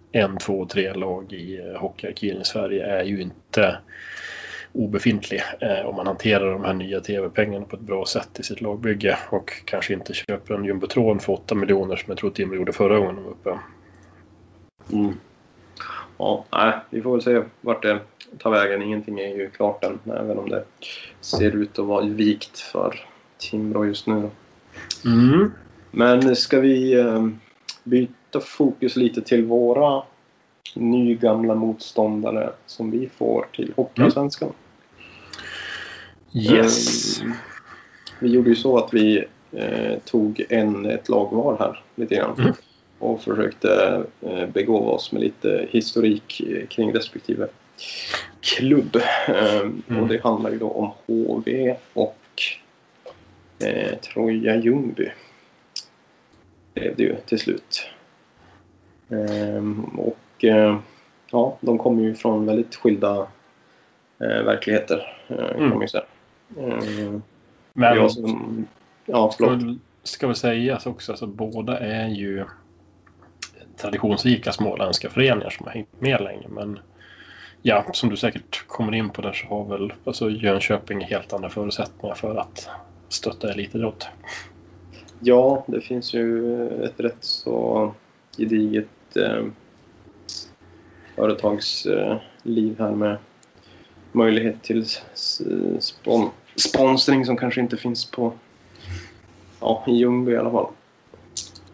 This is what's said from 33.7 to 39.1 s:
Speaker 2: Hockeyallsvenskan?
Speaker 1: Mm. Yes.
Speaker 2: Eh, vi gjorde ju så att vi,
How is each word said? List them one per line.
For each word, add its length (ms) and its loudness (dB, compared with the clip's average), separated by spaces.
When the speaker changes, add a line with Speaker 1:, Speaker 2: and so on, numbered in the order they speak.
Speaker 2:
Hockeyallsvenskan? 760 2
Speaker 1:
Mm. 220 6
Yes. 680 2
Speaker 2:
Eh, 60 -4
vi 100 2
gjorde 220 6
ju 60 8
så 220 4
att 160 0
vi, 300 6